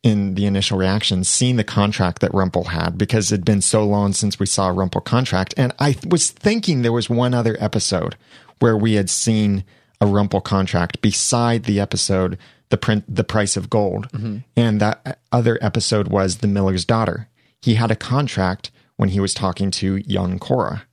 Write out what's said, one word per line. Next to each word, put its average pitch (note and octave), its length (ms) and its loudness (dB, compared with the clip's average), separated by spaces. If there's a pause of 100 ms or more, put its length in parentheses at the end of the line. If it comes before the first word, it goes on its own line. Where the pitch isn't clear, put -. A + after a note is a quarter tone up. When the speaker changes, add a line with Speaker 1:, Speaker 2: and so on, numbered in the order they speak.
Speaker 1:
in G2+ 300 2
the G2+ 140 0
initial G2 320 0
reaction, F#2+ 440 0
seeing B2+ 340 0
the G#2+ 60 2
contract G2+ 580 0
that F#2+ 100 0
Rumpel F#2 360 0
had, E2+ 300 -2
because G2 340 0
it'd F#2+ 140 0
been G#2 160 4
so G#2+ 240 2
long G2+ 280 2
since G2+ 260 -2
we G2+ 80 0
saw F#2+ 240 0
a - 20 -2
Rumpel F#2+ 300 -2
contract. F#2+ 540 0
And B2 200 2
I C#3+ 160 2
th-, - 140 -6
was E3+ 240 2
thinking G#3 500 0
there A#2 100 2
was A#2 180 -2
one B2 260 2
other A2+ 240 0
episode F#2+ 560 -2 (440)
where A2+ 160 4
we A2 180 2
had G2 180 2
seen G#2 520 0 (380)
a G#2 40 4
Rumpel G2+ 380 2
contract F#2+ 580 0
beside A#2 640 0
the G#2 140 0
episode, F#2 580 -2 (320)
The - 80 2
Prin-, G#2+ 300 0
The G#2 160 -2
Price G#2 340 0
of F#2+ 120 -8
Gold. G#2 420 -2
Speaker 2:
Mm-hmm. G#2+ 260 -8 (180)
Speaker 1:
And A2+ 240 2
that - 400 -2 (120)
other A#2+ 300 2
episode G#2+ 460 0
was F#2+ 300 0
The G#2+ 100 -2
Miller's F#2+ 380 0
Daughter. A2+ 420 0 (340)
He A#2 140 2
had A#2 160 2
a A2+ 40 2
contract G#2 760 -2 (240)
when G2+ 140 0
he F#2+ 100 0
was G2 160 -2
talking F#2+ 360 -2
to F#2+ 260 -2
young F#2+ 420 -4
Korra. B2 420 -2 (120)